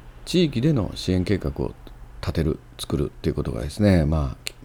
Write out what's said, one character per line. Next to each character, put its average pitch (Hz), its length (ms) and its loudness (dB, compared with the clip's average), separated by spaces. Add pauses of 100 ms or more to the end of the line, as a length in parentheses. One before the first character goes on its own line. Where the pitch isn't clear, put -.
(260)
地 175 200 4
域 135 140 -2
で 156 120 4
の 110 240 0
支 - 160 -2
援 92 120 2
計 95 140 0
画 76 120 -4 (100)
を 64 140 -4 (460)
建 - 140 -4
て 82 100 2
る、 76 140 0 (200)
作 - 180 -4
る 69 100 0
っ - 20 -2
て - 200 -6
い - 40 0
う - 20 0
こ 73 80 -2
と 69 100 -4
が 55 100 -6
で 73 80 -6
す - 100 -4
ね、 92 240 6
ま 76 320 0
あ、 - 140 -12 (140)